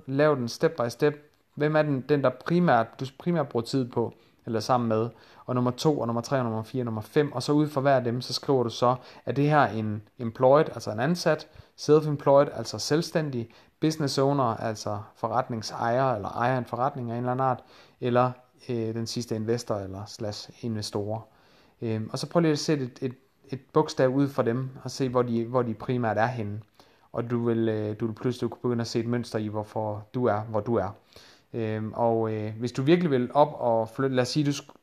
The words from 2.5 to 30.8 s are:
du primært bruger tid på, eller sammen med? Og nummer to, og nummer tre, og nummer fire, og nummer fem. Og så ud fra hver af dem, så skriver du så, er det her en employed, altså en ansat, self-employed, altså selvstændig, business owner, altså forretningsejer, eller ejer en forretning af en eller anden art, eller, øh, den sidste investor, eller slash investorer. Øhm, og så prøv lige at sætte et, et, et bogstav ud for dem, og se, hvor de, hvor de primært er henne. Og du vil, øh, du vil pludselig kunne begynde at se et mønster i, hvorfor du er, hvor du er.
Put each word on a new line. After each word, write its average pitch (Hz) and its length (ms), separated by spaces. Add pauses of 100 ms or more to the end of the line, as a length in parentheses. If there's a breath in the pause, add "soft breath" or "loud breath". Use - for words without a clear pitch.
du 135 60 (140)
primært 165 280
bruger 117 180
tid 127 240
på, 117 240 (320 soft breath)
eller 113 140
sammen 120 300
med? 113 200 (360 loud breath)
Og 123 100
nummer 123 160
to, 143 280
og 117 80
nummer 117 140
tre, 139 160
og 127 60
nummer 110 200
fire, 127 180
og 120 40
nummer 110 160
fem. 143 300
Og 131 120
så 147 80
ud 147 160
fra 143 140
hver 139 140
af 123 80
dem, 120 180
så 127 120
skriver 131 300
du 117 60
så, 123 260 (300 loud breath)
er - 60
det 139 180
her 143 180
en 107 340 (180)
employed, 127 540
altså 117 180
en 107 80
ansat, 160 480 (300 soft breath)
self-employed, 147 760
altså 113 260
selvstændig, 147 680 (300 soft breath)
business 151 380
owner, 139 260
altså 107 560 (160)
forretningsejer, 117 1000
eller 95 140
ejer 127 280
en 120 80
forretning 123 460
af - 20
en 120 60
eller 123 120
anden 131 140
art, 123 180 (380 loud breath)
eller, 123 300 (380)
øh, 113 240
den 113 140
sidste 117 280
investor, 110 400
eller 98 300
slash - 440 (120)
investorer. 107 580 (640 soft breath)
Øhm, 110 300
og - 80
så 151 100
prøv 175 100
lige 160 120
at 147 80
sætte 147 240
et, 123 180
et, 131 120 (360)
et 131 120 (120)
bogstav 156 360
ud 135 180
for 135 140
dem, 123 280 (140)
og 127 80
se, 131 180
hvor 123 120
de, 117 240
hvor 123 160
de 117 120
primært 117 440
er 110 80
henne. 113 360 (500 soft breath)
Og 120 200
du 117 140
vil, 113 240
øh, 107 300
du 117 80
vil 110 60
pludselig 120 360
kunne - 120
begynde 120 200
at 113 60
se 123 120
et 113 80
mønster 120 320
i, 107 80
hvorfor 107 640
du 123 120
er, 104 160
hvor 110 180
du 117 160
er. 95 140 (640 loud breath)